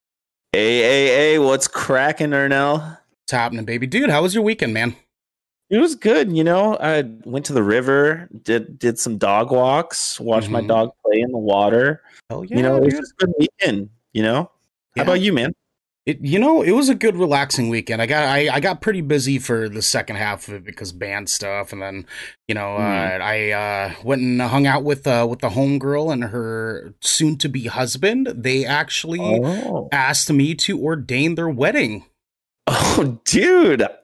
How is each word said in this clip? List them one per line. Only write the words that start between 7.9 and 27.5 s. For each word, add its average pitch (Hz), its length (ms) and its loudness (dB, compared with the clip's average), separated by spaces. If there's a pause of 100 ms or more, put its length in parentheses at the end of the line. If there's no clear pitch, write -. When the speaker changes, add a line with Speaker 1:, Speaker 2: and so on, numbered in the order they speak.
Speaker 1:
did, - 380 -2
did 120 180 0
some 113 200 -4
dog 107 340 2
walks, 135 680 0
watched 113 320 0
my 117 100 -2
Speaker 2:
Mm-hmm. 107 100 -4
Speaker 1:
dog 113 220 2 (140)
play 107 140 2
in 123 140 -2
the 120 40 -6
water. 107 680 2 (260)
Speaker 2:
Hell 175 160 -10
Speaker 1:
You 196 160 0
know, 131 140 2
Speaker 2:
yeah, - 20 4
Speaker 1:
it - 80 4
was 269 80 4
Speaker 2:
dude. 294 80 -4
Speaker 1:
just - 200 -14
a 185 40 2
good 175 120 0
weekend, 120 520 -2 (240)
you 110 100 0
know? 127 260 0 (460)
Speaker 2:
Yeah. - 80 0
Speaker 1:
How - 0 -
about 180 160 2
you, 196 140 2
man? 131 200 0 (520)
Speaker 2:
It, 143 160 -4
you 147 180 0
know, 302 220 4
it 170 100 4
was 254 160 4
a 262 80 4
good, 202 220 0
relaxing 139 500 0
weekend. 113 340 -2
I 117 40 0
got, 147 240 0
I, 147 200 2
I 135 120 0
got 175 180 -2
pretty 196 220 -2
busy 139 380 0
for 113 280 -2
the 104 140 -10
second 107 340 -2
half 104 320 -6
of 104 60 -14
it 98 100 -14
because 95 300 -14
band 98 360 -8
stuff, 101 440 -6
and 101 80 -10
then, 98 240 -10 (420)
you 107 80 -4
know, 101 240 -6
Speaker 1:
Mm. 95 400 -2
Speaker 2:
uh, 92 60 -6
I, 107 260 -2
uh, 101 420 -4 (120)
went 131 160 -2
and 123 200 0
hung 127 240 2
out 139 200 0
with, 143 200 -2
uh, 120 240 2
with 120 100 -8
the 123 100 -2
homegirl 139 640 0
and 123 100 -4
her 113 800 -8
soon-to-be 147 640 0